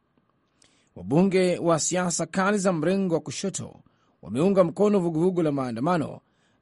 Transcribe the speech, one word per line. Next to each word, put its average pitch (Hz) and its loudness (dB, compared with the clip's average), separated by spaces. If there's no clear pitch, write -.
Wabunge 175 2
wa 165 0
siasa 170 -2
kali 190 0
za 190 0
mrengo 180 0
wa 156 0
kushoto - -8
wameunga 180 2
mkono 202 2
vuguvugu 170 0
la 156 0
maandamano, 135 -4